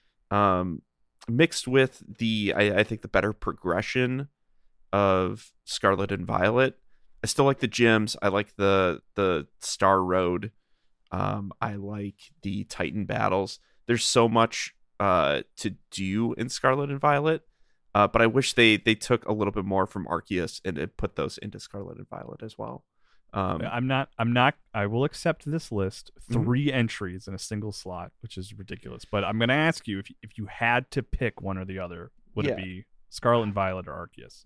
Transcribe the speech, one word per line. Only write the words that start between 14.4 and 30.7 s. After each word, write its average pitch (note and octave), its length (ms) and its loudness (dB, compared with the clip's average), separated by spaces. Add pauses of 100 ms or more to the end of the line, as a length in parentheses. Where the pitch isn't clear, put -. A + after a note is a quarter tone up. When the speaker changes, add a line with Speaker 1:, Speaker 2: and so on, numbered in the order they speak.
Speaker 1:
uh, D#2 420 4 (160)
to G2+ 160 -6 (160)
do G2 440 -2
in B2+ 160 -6
Scarlet C#3+ 400 0
and C#3 100 -6
Violet, D3 420 2 (520)
uh, G#2 140 4
but A2+ 120 2
I A2+ 60 8
wish B2 260 2
they, A2 240 8
they A2 180 2
took - 320 0
a G#2 60 -2
little G#2 200 0
bit G2 120 -4
more F#2+ 220 2
from F#2+ 200 -8
Arceus F2 600 -4
and, F2 100 -4
and D2+ 220 -6
put - 180 -6
those - 220 -4
into G2+ 220 -12
Scarlet G2 360 -14
and G2+ 120 -18
Violet - 340 -14
as A2 160 -16
well. A2 260 -12 (500)
Um, F#2 260 -2 (100)
Speaker 2:
I'm A#2+ 160 -4
not, C3+ 220 0 (100)
I'm A#2 140 2
not, B2+ 220 4 (180)
I G2+ 140 -2
will A#2 180 0
accept D#3 460 -4
this D#3+ 200 -6
list, G2 400 -4 (200)
Speaker 1:
Mm-hmm. A#2+ 140 0
Speaker 2:
three C3 280 0
entries G#2 560 -4
in G2 60 -10
a - 40 -10
single G#2+ 340 -8
slot, F2+ 380 -12 (120)
which - 160 -14
is G2+ 160 -12
ridiculous. - 500 -14
But G2+ 200 -2
I'm G#2+ 140 -2
gonna A#2 140 4
ask D#3 340 0
you G2 120 -4
if, G2 100 -10 (140)
if - 160 -16
you G#2 80 -8
had A#2+ 460 0